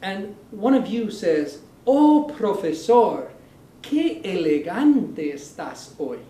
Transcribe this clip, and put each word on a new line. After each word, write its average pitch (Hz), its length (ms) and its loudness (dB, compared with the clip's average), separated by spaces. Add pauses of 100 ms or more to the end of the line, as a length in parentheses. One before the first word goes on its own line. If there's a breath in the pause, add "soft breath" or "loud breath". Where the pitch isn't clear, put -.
and 196 340 -8 (140)
one 226 240 0
of 254 120 4
you 220 240 -4
says, 156 500 -2 (260)
Oh, 294 500 4
profesor, 208 920 0 (520 soft breath)
qué 311 400 -2
elegante 175 1080 0
estás - 680 -14
hoy. 127 200 -8 (120)